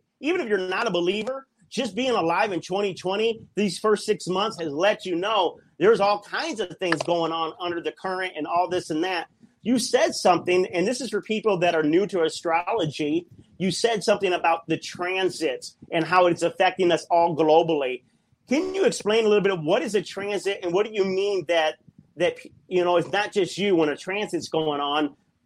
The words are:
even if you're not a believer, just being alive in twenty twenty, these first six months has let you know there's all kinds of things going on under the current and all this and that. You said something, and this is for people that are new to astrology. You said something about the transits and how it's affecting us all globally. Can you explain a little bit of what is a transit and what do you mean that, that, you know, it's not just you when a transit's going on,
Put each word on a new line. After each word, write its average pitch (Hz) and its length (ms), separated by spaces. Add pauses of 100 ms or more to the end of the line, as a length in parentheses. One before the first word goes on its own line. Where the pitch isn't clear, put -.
(200)
even 339 200
if 254 80
you're 208 100
not 190 280
a 226 40
believer, 208 560 (220)
just 220 260
being 254 160
alive 196 420
in 165 80
twenty 190 340
twenty, 220 480 (120)
these 196 240
first 214 260
six 214 220
months 190 320
has 165 140
let 190 320
you 185 100
know 185 460 (180)
there's 196 220
all 202 200
kinds 240 400
of 180 180
things 170 240
going 165 300
on 160 280
under 175 200
the 151 120
current 185 440
and 151 100
all 175 220
this 175 220
and 160 140
that. 180 240 (340)
You 240 160
said 269 360
something, 180 520
and 180 200
this 254 140
is 247 100
for 208 100
people 214 380
that 175 160
are 160 80
new 160 260
to 175 160
astrology. 165 1040 (320)
You 185 120
said 220 320
something 196 300
about 170 360
the 160 100
transits 175 960 (160)
and 165 120
how 180 220
it's 170 160
affecting 180 500
us 156 180
all 170 260
globally. 156 640 (460)
Can 381 260
you 381 100
explain 220 420
a - 20
little 208 160
bit 196 80
of 175 100
what 185 200
is 214 120
a 202 80
transit 196 640
and 175 80
what 202 140
do 220 60
you 208 120
mean 190 420
that, 160 300 (400)
that, 165 200 (300)
you 180 160
know, 175 140
it's 147 160
not 202 180
just 180 280
you 196 180
when 156 140
a 139 60
transit's 185 520
going 151 320
on, 143 340 (320)